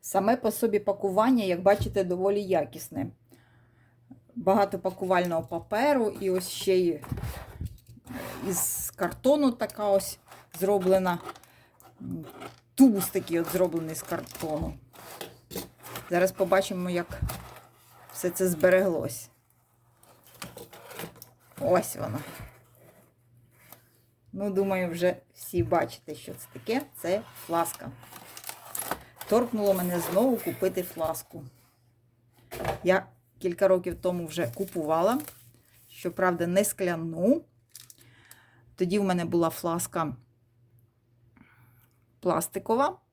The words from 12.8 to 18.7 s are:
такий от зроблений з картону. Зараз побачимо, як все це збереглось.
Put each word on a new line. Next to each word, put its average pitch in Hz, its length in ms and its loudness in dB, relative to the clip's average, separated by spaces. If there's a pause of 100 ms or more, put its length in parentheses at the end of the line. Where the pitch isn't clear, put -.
такий 170 320 -2
от 165 60 -2
зроблений 165 480 0
з - 80 -10
картону. - 720 -6 (1400)
Зараз 180 220 4
побачимо, 185 580 0
як 175 300 -4 (920)
все - 180 -2
це 185 180 0
збереглось. 180 800 2 (2250)